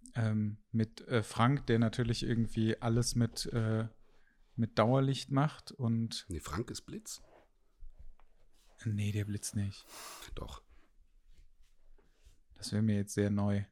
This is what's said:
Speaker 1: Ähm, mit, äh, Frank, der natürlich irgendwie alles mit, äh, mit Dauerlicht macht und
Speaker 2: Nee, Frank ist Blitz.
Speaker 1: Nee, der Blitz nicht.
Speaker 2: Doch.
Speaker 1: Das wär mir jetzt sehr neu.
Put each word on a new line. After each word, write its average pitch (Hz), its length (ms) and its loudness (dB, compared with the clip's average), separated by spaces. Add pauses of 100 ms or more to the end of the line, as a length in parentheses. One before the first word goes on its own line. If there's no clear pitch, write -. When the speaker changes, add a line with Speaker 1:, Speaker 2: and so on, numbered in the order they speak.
(160)
Speaker 1:
Ähm, 107 420 0 (140)
mit, 110 360 -2
äh, 117 160 2
Frank, 131 440 2
der 113 120 4
natürlich 117 440 0
irgendwie 110 580 2
alles 120 340 2
mit, 117 320 0
äh, 110 400 0 (680)
mit 113 240 0
Dauerlicht 135 520 4
macht - 400 0
und 113 580 -2
Speaker 2:
Nee, 80 100 -4
Frank - 320 -6
ist - 100 -10
Blitz. - 400 -12 (1600)
Speaker 1:
Nee, 104 260 -2
der 101 140 -2
Blitz 101 280 -6
nicht. 101 320 -4 (500)
Speaker 2:
Doch. - 260 -10 (1900)
Speaker 1:
Das - 160 -8
wär 104 100 0
mir 107 140 4
jetzt 101 180 -2
sehr 101 160 2
neu. 101 420 2